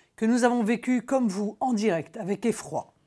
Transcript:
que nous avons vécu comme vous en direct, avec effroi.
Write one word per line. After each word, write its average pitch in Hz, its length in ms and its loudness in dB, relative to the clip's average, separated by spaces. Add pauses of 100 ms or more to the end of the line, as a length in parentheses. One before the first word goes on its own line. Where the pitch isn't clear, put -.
(160)
que - 80 -4
nous 233 200 4
avons 240 200 2
vécu 240 380 0
comme 254 260 0
vous 202 320 -4
en 254 140 0
direct, 202 420 0
avec 202 300 -4
effroi. - 480 -4 (120)